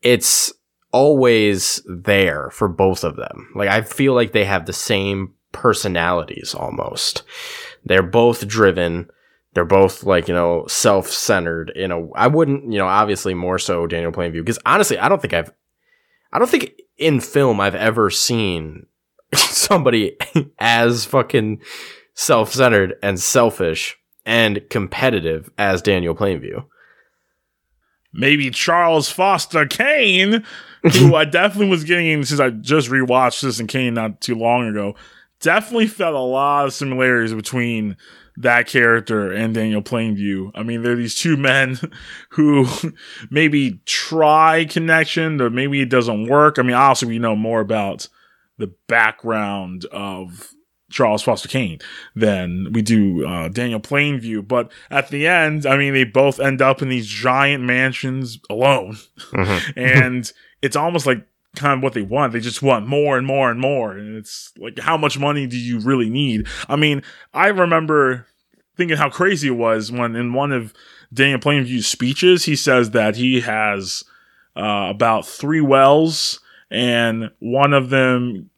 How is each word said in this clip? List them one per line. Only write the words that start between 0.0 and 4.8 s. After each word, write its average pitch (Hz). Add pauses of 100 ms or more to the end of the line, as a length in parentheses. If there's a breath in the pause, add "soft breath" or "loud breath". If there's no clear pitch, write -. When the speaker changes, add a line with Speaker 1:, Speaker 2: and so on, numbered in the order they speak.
Speaker 1:
it's - (400)
always 120
there 90
for -
both 95
of 80
them. -
Like, 101
I 104
feel 135
like 120
they 104
have 95
the 82
same 98 (180)